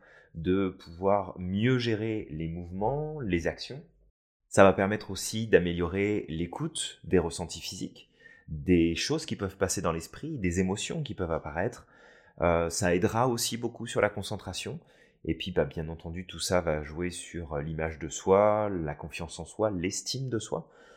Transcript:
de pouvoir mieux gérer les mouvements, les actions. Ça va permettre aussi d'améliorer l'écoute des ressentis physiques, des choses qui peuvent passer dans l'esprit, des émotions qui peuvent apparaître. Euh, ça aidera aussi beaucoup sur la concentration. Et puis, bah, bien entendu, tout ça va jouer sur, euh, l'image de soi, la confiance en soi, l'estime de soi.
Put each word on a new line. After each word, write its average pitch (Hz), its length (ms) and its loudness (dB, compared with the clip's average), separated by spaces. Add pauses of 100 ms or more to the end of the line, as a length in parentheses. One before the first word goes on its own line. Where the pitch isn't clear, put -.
(360)
de 92 340 2
pouvoir 92 680 0
mieux 104 400 2
gérer 110 540 -2
les 78 160 -6
mouvements, 104 720 -4
les 87 280 0
actions. 123 340 -8 (680)
Ça - 140 8
va 95 100 10
permettre 101 380 0
aussi 110 360 -6
d'améliorer 90 840 2
l'écoute 85 760 -6
des 92 160 4
ressentis 82 420 -4
physiques, - 480 -12 (380)
des 82 480 4
choses 151 300 -2
qui - 100 -6
peuvent 95 220 -6
passer 95 240 0
dans 87 100 2
l'esprit, 143 460 -6
des 90 220 0
émotions 95 440 -2
qui - 100 -8
peuvent 85 180 -2
apparaître. 80 560 -2 (540)
Euh, 85 280 4
ça 90 260 4
aidera 104 320 4
aussi 117 300 0
beaucoup 117 280 -6
sur 117 160 0
la 104 80 6
concentration. 104 720 -8 (460)
Et 80 100 0
puis, - 160 -8
bah, 85 140 2
bien 78 220 -6
entendu, 82 400 -10
tout 82 120 -14
ça 90 220 2
va 78 220 0
jouer 78 260 -4
sur, 85 440 -10
euh, 71 80 -2
l'image 80 380 -4
de 80 100 -8
soi, 104 600 4
la 80 260 -4
confiance - 440 -12
en 82 60 -8
soi, 107 260 0
l'estime 98 580 -4
de 113 100 -2
soi. - 300 -8 (280)